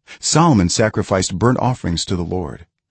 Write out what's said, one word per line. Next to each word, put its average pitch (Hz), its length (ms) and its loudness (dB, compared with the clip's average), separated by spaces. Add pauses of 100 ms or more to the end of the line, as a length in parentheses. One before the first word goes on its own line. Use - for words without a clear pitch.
(200)
Solomon 147 480 4
sacrificed 98 680 -2
burnt 117 200 2
offerings 95 460 -4
to - 100 -6
the 87 80 -4
Lord, 85 440 -8 (240)